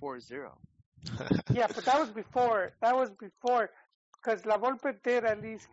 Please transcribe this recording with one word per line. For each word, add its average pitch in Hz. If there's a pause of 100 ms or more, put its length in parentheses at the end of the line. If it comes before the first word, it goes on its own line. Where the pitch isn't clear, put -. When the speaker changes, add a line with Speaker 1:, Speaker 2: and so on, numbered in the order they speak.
Speaker 1:
four 135
zero. 117 (960)
Speaker 2:
Yeah, 233
but 233
that 269
was 254
before. 220
That 247
was 254
before, 220 (520)
'cause 214
La 214
Volpe 247
did 240
at 214
least 220